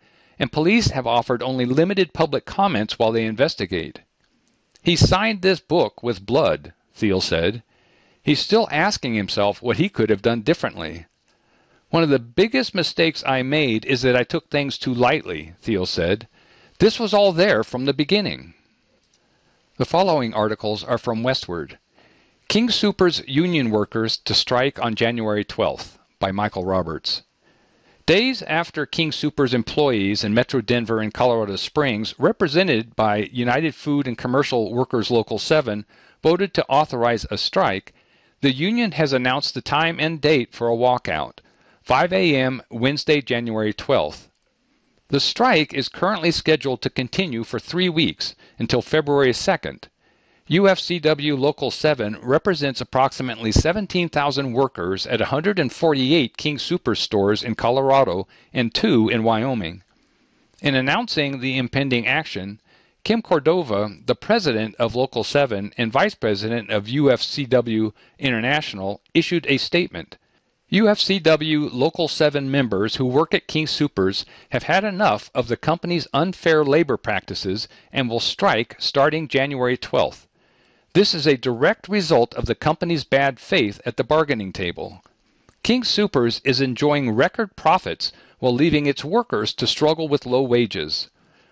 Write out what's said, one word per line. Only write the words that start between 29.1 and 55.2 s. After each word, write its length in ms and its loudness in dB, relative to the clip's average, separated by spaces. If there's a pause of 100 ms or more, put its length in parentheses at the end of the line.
Soopers 420 0
employees 680 0
in 100 0
Metro 260 0
Denver 400 0
and 140 -4
Colorado 420 0
Springs, 640 -2
represented 760 0
by 380 0
United 420 0
Food 320 -2
and 120 -6
Commercial 560 0
Workers 360 0
Local 280 2
seven, 480 0 (360)
voted 320 2
to 140 0
authorize 600 2
a 80 -4
strike, 560 0 (480)
the 100 4
union 400 -2
has 200 0
announced 420 0
the 80 -8
time 360 0
and 220 -2
date 320 2
for 160 -2
a 80 2
walkout, 600 0 (440)
five 300 2
A 240 2
M 340 -2
Wednesday, 520 0
January 500 -2
twelfth. 560 -2 (800)
The 120 0
strike 520 0
is 160 -4
currently 420 -2
scheduled 520 0
to 80 -4
continue 520 -4
for 160 -8
three 300 -2
weeks, 460 -2 (240)
until 240 0
February 500 2
second. 560 -4 (580)
U 220 4
F 100 4
C 200 -4
W 380 0
Local 340 0
seven 520 -2
represents 600 0
approximately 680 -2
seventeen 600 0
thousand 420 -2
workers 540 -2
at 160 0